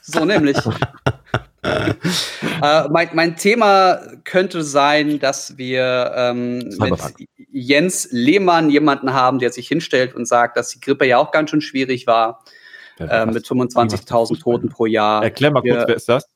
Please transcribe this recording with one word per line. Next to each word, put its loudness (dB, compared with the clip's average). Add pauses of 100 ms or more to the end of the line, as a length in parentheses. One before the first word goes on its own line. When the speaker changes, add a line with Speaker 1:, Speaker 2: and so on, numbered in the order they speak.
Speaker 1:
so -2
nämlich. 2
Speaker 2:
<laughs> -4 (960)
Speaker 1:
Äh, -2
mein, 0
mein 0
Thema 4 (240)
könnte -2
sein, 2
dass -4
wir, -2
ähm, -2
mit -12
Speaker 3:
Cyberpunk. -4 (360)
Speaker 1:
Jens 0
Lehmann 2
jemanden 2
haben, 2
der 0
sich -14
hinstellt 0
und -8
sagt, 2
dass -4
die -16
Grippe 0
ja 4
auch 2
ganz 0
schön 0
schwierig -4
war, 0 (560)
Speaker 3:
Wer -8
Speaker 1:
äh, 2
Speaker 3:
was? -2
Speaker 1:
mit -6
fünfundzwanzigtausend -2
Speaker 3:
Niemand 0
Speaker 1:
Toten -4
pro -2
Jahr. 2
Speaker 3:
Erklär 0
mal 2
kurz, 0
Speaker 1:
Wir 0
Speaker 3:
wer 2
ist -10
das? 0